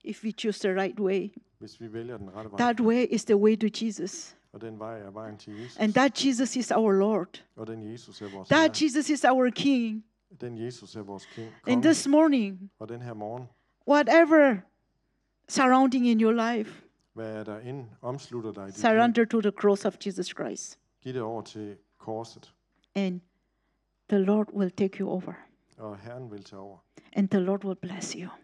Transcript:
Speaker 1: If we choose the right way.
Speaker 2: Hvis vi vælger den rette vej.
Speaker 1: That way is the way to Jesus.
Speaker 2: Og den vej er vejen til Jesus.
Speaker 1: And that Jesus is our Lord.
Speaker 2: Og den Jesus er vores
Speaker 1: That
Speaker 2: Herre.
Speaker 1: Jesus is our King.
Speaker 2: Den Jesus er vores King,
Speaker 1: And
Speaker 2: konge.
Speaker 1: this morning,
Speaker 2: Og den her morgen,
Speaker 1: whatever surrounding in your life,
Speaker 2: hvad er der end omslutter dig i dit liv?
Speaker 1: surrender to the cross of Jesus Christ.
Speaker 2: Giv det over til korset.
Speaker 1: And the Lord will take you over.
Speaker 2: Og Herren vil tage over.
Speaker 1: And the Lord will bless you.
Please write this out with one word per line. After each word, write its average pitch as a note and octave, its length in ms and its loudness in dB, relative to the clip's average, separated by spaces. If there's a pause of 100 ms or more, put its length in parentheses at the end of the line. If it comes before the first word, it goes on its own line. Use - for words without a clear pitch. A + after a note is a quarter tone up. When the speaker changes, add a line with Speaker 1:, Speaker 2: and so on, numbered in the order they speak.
Speaker 1:
If - 200 -10
we G#3+ 80 -4
choose G#3 360 -4
the F#3+ 140 0
right G3 180 -4
way. G3 300 -2 (300)
Speaker 2:
Hvis - 220 -18
vi A2 120 -12
vælger A#2 240 -10
den G2 160 -14
rette G#3 180 -14
vej. G3+ 60 -6
Speaker 1:
That A#3+ 240 2
way A#3 280 4
is A3+ 160 -2
the G#3+ 120 6
way G#3+ 200 6
to G#3+ 280 -2
Jesus. - 520 -10 (160)
Speaker 2:
Og G#2 80 -18
den A2 180 -12
vej A2 200 -10
er G2+ 120 -14
vejen G#2+ 260 -14
til G#2+ 220 -18
Jesus. B2 180 -16
Speaker 1:
And G#3+ 160 2
that B3+ 320 2
Jesus B3+ 300 0
is B3 160 -4
our A3 200 4
Lord. G3 520 0 (120)
Speaker 2:
Og A2+ 120 -12
den A2 240 -10
Jesus A2+ 300 -18
er G2+ 140 -10
vores F#2+ 140 -12
Speaker 1:
That - 120 4
Speaker 2:
Herre. D#4 240 2
Speaker 1:
Jesus C#4+ 240 -2
is D4 160 0
our B3+ 240 4
King. A#3 560 -2 (360)
Speaker 2:
Den A#2+ 160 -10
Jesus A#2 380 -10
er A2+ 60 -10
vores G2 240 -12 (100)
King, A2+ 120 -12
Speaker 1:
And A2 60 -20 (100)
Speaker 2:
konge. B3 200 2
Speaker 1:
this D#4 240 4
morning, B3 720 2
Speaker 2:
Og G#2+ 100 -12
den A#2+ 120 -12
her A#2+ 120 -10
morgen, A2 320 -10 (420)
Speaker 1:
whatever D4 680 6 (920)
surrounding C4 600 4
in A3+ 140 4
your A3 100 6 (240)
life, G#3+ 280 -8 (300)
Speaker 2:
hvad A2 220 -8
er G#2+ 80 -8
der G#2+ 160 -10
end B2+ 260 -12 (160)
omslutter A#2+ 500 -8
dig G2+ 120 -12
i - 40 -12
dit G2 100 -14
liv? - 40 -12
Speaker 1:
surrender A#3 440 4
to A3+ 160 0
the G3+ 100 0
cross G3+ 340 2
of G3 100 -2 (100)
Jesus F3+ 220 -6
Christ. - 520 -10 (220)
Speaker 2:
Giv C3 120 -10
det B2+ 80 -6
over A2 200 -6
til G#2 360 -14 (200)
korset. - 560 -12 (420)
Speaker 1:
And F#3 260 -4 (880)
the G#3 100 2
Lord G#3 340 2
will F#3+ 180 -2
take F#3+ 280 -4
you G3 100 -4
over. F#3 240 -6 (440)
Speaker 2:
Og G#2+ 200 -12
Herren A#2+ 340 -16
vil G2+ 120 -16
tage G2 160 -20
over. G2 180 -18 (360)
Speaker 1:
And G3 160 2
the G3+ 100 2
Lord F#3+ 260 -2
will F#3+ 160 -6
bless F3+ 320 -10
you. F3+ 160 -12 (140)